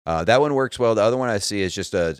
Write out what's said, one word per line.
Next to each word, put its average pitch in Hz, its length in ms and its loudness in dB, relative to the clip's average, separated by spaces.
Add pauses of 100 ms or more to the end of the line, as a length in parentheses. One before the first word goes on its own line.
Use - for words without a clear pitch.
uh, 82 180 -2
that 117 160 4
one 147 160 2
works 131 240 -2
well. 117 160 2
The 104 80 2
other 120 140 2
one 127 120 -2
I 104 100 -2
see 101 220 -4
is 92 140 -2
just 98 180 -8
a, 82 260 -2